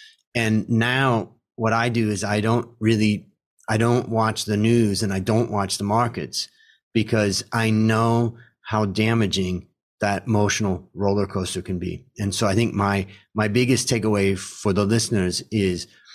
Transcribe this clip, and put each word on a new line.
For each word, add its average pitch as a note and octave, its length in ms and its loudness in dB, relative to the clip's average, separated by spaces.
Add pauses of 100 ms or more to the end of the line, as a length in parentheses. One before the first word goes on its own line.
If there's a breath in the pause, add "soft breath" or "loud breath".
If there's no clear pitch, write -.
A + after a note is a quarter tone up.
(360 loud breath)
And A2 340 0
now A#2+ 680 0 (200)
what A2 180 0
I A#2 160 2
do A2+ 200 0
is G2+ 140 -4
I G#2 180 0
don't A2+ 260 2 (120)
really, G#2+ 480 2 (420)
I A2 80 2
don't A#2+ 320 2
watch A2 360 -2
the G#2+ 120 -2
news G#2+ 460 2
and G2 100 -2
I F#2+ 60 -2
don't A2+ 320 0
watch G2 260 -4
the G2+ 60 -6
markets G#2+ 640 -2 (460 soft breath)
because G#2+ 580 0
I A2+ 180 0
know A2+ 680 2 (260 loud breath)
how G#2+ 220 0
damaging G2 840 0 (320)
that G2+ 260 -2
emotional G#2 680 0
roller G2 320 0
coaster F#2 340 -6
can F#2 160 -6
be. F2 280 -8 (120)
And G2+ 160 -4
so A2 140 0
I F#2+ 80 0
think A2+ 180 0
my, G2 320 0 (300 loud breath)
my G#2+ 120 0
biggest B2 400 2
takeaway G2+ 500 0
for - 360 -4
the G2+ 120 2
listeners G2+ 680 0
is F#2+ 340 -2 (300 loud breath)